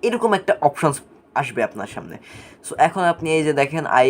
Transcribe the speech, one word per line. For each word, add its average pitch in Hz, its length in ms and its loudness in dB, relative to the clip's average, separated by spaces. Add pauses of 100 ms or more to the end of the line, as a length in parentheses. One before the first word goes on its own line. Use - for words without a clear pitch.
এরকম 226 300 0
একটা - 300 0
অপশনস 143 380 0 (340)
আসবে 123 280 -2
আপনার 104 240 -6
সামনে। 87 300 -14 (520)
So, - 100 -10
এখন 165 220 2
আপনি 170 320 0
এই 160 100 4
যে 151 100 0
দেখেন, 143 320 0
I 127 260 4